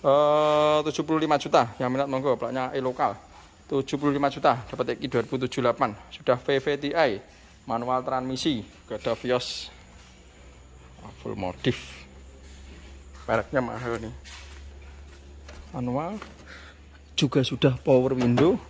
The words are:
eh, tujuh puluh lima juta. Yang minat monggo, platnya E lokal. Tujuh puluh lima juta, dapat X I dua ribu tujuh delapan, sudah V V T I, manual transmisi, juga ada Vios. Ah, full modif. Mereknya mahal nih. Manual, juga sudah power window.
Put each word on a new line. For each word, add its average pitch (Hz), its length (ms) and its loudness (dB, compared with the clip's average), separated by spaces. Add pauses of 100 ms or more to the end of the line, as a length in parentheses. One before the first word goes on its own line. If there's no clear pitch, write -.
eh, 151 760 6 (100)
tujuh 151 180 -2
puluh 156 160 2
lima 151 160 2
juta. 143 400 4
Yang 127 160 0
minat 139 160 0
monggo, 131 240 0
platnya 127 400 -4
E 131 80 -2
lokal. 123 320 0 (540)
Tujuh 139 260 0
puluh 143 160 2
lima 143 220 2
juta, 127 340 2
dapat 120 300 -4
X 113 80 -6
I - 20 -6
dua 123 160 0
ribu 127 160 -4
tujuh 127 240 -2
delapan, 117 320 2 (160)
sudah - 240 2
V - 120 -8 (120)
V 135 160 -4
T 143 160 -8
I, 135 320 2 (400)
manual 123 400 -2
transmisi, 131 640 -2 (160)
juga 107 160 -8
ada 113 160 -2
Vios. - 560 -4 (1300)
Ah, - 120 -18 (120)
full 107 160 -6
modif. - 640 -4 (1200)
Mereknya 113 380 0
mahal 117 400 -6
nih. 113 100 -10 (1600)
Manual, 143 480 -4 (960)
juga 139 240 2
sudah 127 340 2 (140)
power 131 320 6
window. 127 400 4 (100)